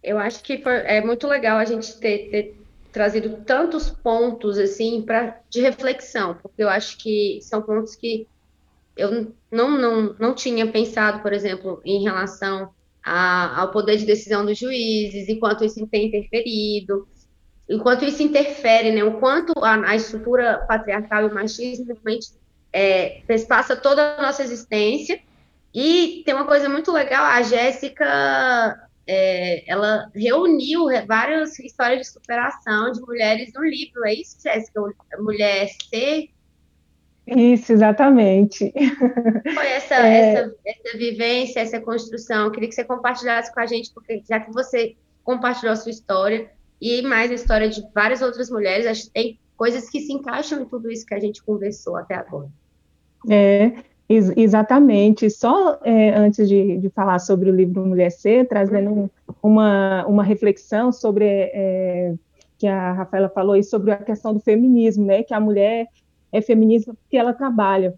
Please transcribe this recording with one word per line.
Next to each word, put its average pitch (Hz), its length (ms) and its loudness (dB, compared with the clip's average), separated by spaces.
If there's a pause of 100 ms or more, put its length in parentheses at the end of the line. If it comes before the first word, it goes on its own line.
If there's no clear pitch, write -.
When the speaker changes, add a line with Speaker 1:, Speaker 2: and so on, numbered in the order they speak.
Speaker 1:
Eu 208 160 -4
acho 220 240 -6
que 277 160 -8
foi, 262 200 -4
é 214 220 0
muito 240 280 -4
legal 226 300 0
a 220 60 2
gente 226 360 -8
ter, 208 300 -4
ter 208 320 -8 (280)
trazido 214 540 -4
tantos 311 460 -2
pontos, 226 680 -2
assim, 220 440 -2
pra, 226 460 -4
de 240 120 -4
reflexão, 254 760 -4
porque - 280 -10
eu 208 60 2
acho 202 300 -4
que 208 440 -4
são 220 200 -6
pontos 220 320 -6
que 220 320 -8 (680)
eu 214 360 -4 (180)
não, 233 280 0
não, 220 400 0
não 233 160 -2
tinha 233 320 -4
pensado, 220 540 -2
por 202 120 -4
exemplo, 190 520 -6
em 196 180 -2
relação 190 680 -6 (340)
a, 165 560 -2
ao 190 100 -2
poder 214 280 0
de 214 80 -4
decisão 208 380 0
dos 208 140 -2
juízes, 214 680 -4
enquanto 220 360 -2
isso 214 220 -6
tem 214 200 -2
interferido, 208 1000 -4 (640)
enquanto 247 360 0
isso 294 180 -2
interfere, 240 680 2
né, 208 120 2
o 214 160 0
quanto 320 320 0 (100)
a, 220 120 4 (160)
a 214 40 2
estrutura 220 720 -2
patriarcal 214 580 -2
e - 20 0
o 208 80 -4
machismo 240 520 -8
realmente, 226 460 -8 (400)
é, 190 540 0
perspassa 240 500 0
toda 294 400 0
a 294 60 -6
nossa 277 200 -2
existência. 233 800 -4 (540)
E 330 500 0
tem 277 100 0
uma 285 120 -4
coisa 285 220 2
muito 302 220 -4
legal, 285 340 0
a 247 180 2
Jéssica, 262 640 -2 (1000)
é, 180 640 -2
ela 208 440 -2
reuniu 294 720 2
re-, 247 180 0
várias 277 540 -2
histórias 247 420 -4
de - 120 -14
superação 240 800 -4
de 240 100 -10
mulheres 233 520 -2
no 269 80 -6
livro, 262 440 -4
é 214 80 0
isso, - 280 -14
Jéssica? 220 380 -6 (380)
Mulher 208 500 -2 (220)
C? 294 400 -4 (960)
Speaker 2:
Isso, 240 460 4
exatamente. 214 1000 4 (840)
Speaker 1:
Foi 302 120 -2
essa, 269 280 -4
Speaker 2:
É. 226 400 6
Speaker 1:
essa, 226 200 -2 (100)
essa 226 320 -10
vivência, 233 600 -2
essa 226 220 -6
construção, 226 640 -4
eu 214 80 -2
queria 214 160 -6
que 226 60 -12
você 247 100 -6
compartilhasse 240 680 -4
com - 60 -8
a 233 80 -2
gente, 233 260 -6
porque 220 360 -12
já 220 100 -2
que 220 140 -10
você 233 420 -4 (300)
compartilhou 247 480 -2
a 220 40 0
sua 220 140 -10
história, 220 600 -4 (300)
e 240 220 -4
mais 240 280 0
a 247 40 -4
história 220 340 0
de 214 140 -8 (100)
várias 226 300 0
outras 240 280 -4
mulheres, 208 360 -2
acho 226 180 -4
que - 60 -20
tem 226 300 -6 (160)
coisas 233 320 -4
que 294 120 -6
se 294 120 -10
encaixam 277 480 -4
em 240 60 -8
tudo 233 240 -8
isso 220 160 -10
que - 80 -6
a 202 40 -4
gente 214 240 -4
conversou 202 540 -4
até 170 180 -8
agora. 143 340 -10 (800)
Speaker 2:
É, 202 540 4 (260)
ex-, 214 280 4
exatamente. 214 920 6
Só, 302 540 2
é, 220 320 4
antes 208 340 4
de, 196 280 4
de 185 140 -2
falar 190 280 0
sobre 185 320 2
o 190 60 4
livro 185 280 2
Mulher 180 260 2
C, 226 340 2
trazendo 202 460 0
Speaker 1:
Uhum. 202 200 -2 (320)
Speaker 2:
uma, 202 640 4
uma 202 160 4
reflexão 214 720 0
sobre, 214 340 0
é, 185 880 -2 (420)
que 208 120 -2
a 185 240 -2
Rafaela 190 360 -2
falou, 196 280 2
e 202 80 4
sobre 208 260 0
a 202 60 2
questão 208 360 -6
do 214 60 -2
feminismo, 226 680 4
né, 196 180 2
que 240 100 -8
a 214 60 0
mulher 214 480 2 (420)
é 214 120 0
feminista 220 500 4
porque - 240 -6
ela 240 160 2
trabalha. 202 640 0